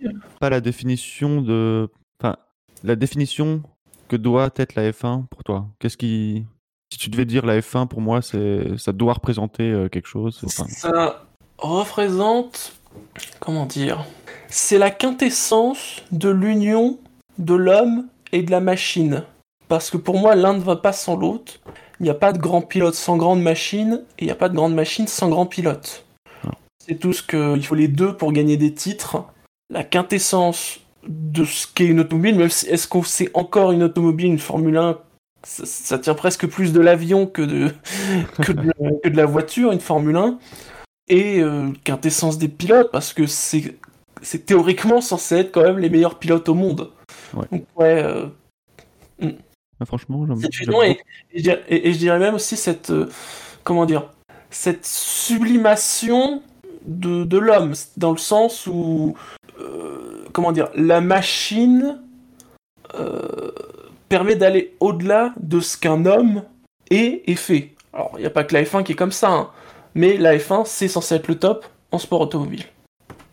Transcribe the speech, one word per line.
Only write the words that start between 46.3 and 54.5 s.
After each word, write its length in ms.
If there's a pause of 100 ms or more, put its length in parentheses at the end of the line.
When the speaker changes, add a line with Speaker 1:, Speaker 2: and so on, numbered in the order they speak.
Speaker 2:
au 60
monde. 360 (440)
Speaker 1:
Ouais. 180
Speaker 2:
Donc, 140 (100)
ouais, 260
euh, 240 (920)
hmm. 120 (480)
Speaker 1:
Ah, 40
franchement, 420
j'aime, 140
Speaker 2:
Cette 120
Speaker 1:
j'aime 180
Speaker 2:
union 120
et, 60
Speaker 1:
beaucoup. 120 (320)
Speaker 2:
et 60
je 40
dirais, 260
et, 200
et 40
je 60
dirais 200
même 180
aussi 200
cette, 320
euh, 220 (540)
comment 200
dire, 240 (400)
cette 380